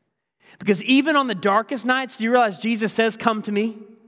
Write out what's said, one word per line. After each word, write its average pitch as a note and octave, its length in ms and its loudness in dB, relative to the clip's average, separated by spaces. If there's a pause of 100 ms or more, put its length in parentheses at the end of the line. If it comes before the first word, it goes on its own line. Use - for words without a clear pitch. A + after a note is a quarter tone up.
(600)
Because G3+ 240 0
even C#4 320 4
on C4+ 120 2
the G#3+ 80 -2
darkest G#3+ 500 0
nights, B3+ 320 -2
do G#3+ 60 -4
you A3+ 80 0
realize A#3 280 2
Jesus A3 320 -2
says, A3+ 240 2
"Come A3 280 -6
to G#3+ 80 -6
me, G#3+ 260 -2 (300)